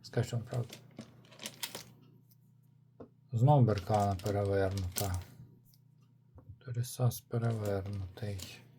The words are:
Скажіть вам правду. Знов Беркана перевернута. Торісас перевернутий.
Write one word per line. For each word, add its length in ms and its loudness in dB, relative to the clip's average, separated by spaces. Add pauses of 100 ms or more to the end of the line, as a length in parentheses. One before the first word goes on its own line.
(140)
Скажіть 200 0
вам 80 -2
правду. 280 -4 (2500)
Знов 320 8
Беркана 600 4
перевернута. 920 0 (1500)
Торісас 560 -2
перевернутий. 1400 -4 (200)